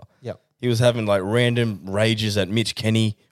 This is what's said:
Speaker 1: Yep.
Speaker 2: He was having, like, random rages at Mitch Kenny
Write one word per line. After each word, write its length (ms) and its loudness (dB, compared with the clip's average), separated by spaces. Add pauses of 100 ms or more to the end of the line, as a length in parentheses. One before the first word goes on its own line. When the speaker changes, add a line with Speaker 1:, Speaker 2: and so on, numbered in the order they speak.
(220)
Speaker 1:
Yep. 180 -12 (200)
Speaker 2:
He 80 -4
was 120 2
having, 260 2
like, 180 2
random 640 0
rages 520 0
at 120 0
Mitch 260 -2
Kenny 420 0 (140)